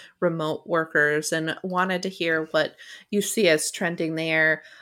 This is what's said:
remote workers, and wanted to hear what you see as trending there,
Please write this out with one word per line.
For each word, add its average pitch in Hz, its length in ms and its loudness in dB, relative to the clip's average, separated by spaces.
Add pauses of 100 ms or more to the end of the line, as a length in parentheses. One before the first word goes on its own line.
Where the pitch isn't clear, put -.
(200)
remote 165 460 -2
workers, 156 680 0
and 160 320 -2
wanted 180 400 -2
to 190 60 -6
hear 165 420 -2
what - 240 0 (340)
you 208 120 0
see 202 260 0
as 151 240 4
trending 170 440 -2
there, 160 480 2 (180)